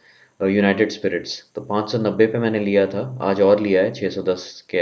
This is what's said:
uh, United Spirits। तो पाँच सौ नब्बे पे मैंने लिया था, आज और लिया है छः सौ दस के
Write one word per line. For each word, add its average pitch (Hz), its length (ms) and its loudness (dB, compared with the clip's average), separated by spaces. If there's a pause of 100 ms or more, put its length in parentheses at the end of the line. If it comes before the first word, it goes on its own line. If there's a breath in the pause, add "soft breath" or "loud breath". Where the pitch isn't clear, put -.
(420 soft breath)
uh, 95 120 2
United 101 420 4
Spirits। 90 400 -6 (200)
तो - 60 -8 (120)
पाँच 104 180 -2
सौ 123 140 -2
नब्बे 104 300 2
पे 120 100 -2
मैंने 110 140 0
लिया 101 260 2 (100)
था, 101 80 -4 (280)
आज 98 100 0
और 101 240 6
लिया 95 180 2
है 107 160 0
छः 98 160 -2
सौ 95 160 -6
दस 90 160 -4 (220)
के 90 120 -2